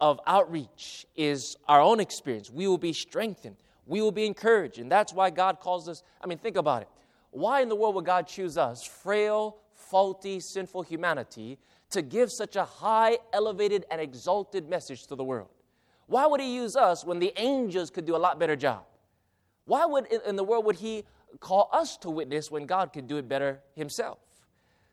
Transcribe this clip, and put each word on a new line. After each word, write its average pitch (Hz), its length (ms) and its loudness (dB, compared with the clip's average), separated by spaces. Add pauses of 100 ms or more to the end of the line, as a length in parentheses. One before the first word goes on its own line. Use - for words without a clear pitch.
of 147 260 4
outreach 165 880 0
is 147 420 -2 (100)
our 147 140 10
own 214 200 8
experience. 113 500 -6
We 160 160 -4
will 185 120 2
be 165 140 -4
strengthened. 165 640 -8 (300)
We 196 160 -2
will 214 100 2
be 214 140 -2
encouraged. 202 520 2
And 120 120 -8
that's 202 220 4
why 185 180 2
God 185 300 0
calls 175 280 -4
us. 160 140 -12 (200)
I - 40 -8
mean, 170 120 -6
think 202 180 -6
about 143 260 0
it. - 60 -16 (420)
Why 226 300 0
in 247 80 2
the 214 80 -2
world 214 180 2
would 180 120 -4
God 180 200 2
choose 170 320 -8
us, 123 260 0
frail, 214 720 -2 (160)
faulty, 190 680 0
sinful 185 420 -8
humanity, 143 760 -4 (320)
to 190 120 -2
give 196 280 0
such - 260 -8
a 185 80 0
high, 220 540 2 (140)
elevated, 208 580 0
and 160 100 -4
exalted 160 680 -4
message 156 380 -8
to 143 100 -12
the 131 80 -6
world? 120 240 -6 (580)
Why 262 200 4
would 294 140 4
He 247 140 -4
use 240 220 -4
us 180 280 4
when 175 140 -4
the 185 180 0
angels 208 540 0
could 170 140 -8
do 165 120 0
a - 20 4
lot 165 200 2
better 160 180 2
job? 123 280 -2 (800)
Why 294 220 2
would, 277 200 0
in, 220 200 -2
in 202 100 -2
the 196 80 -2
world 220 220 2
would 202 100 2
He 214 280 -8 (360)
call 190 320 2
us 311 260 0
to 175 120 -10
witness 151 400 -6
when 147 160 -8
God 185 260 -2
could 139 140 -12
do 147 100 -6
it 135 120 -6
better 135 320 -2 (140)
Himself? 151 440 -8 (760)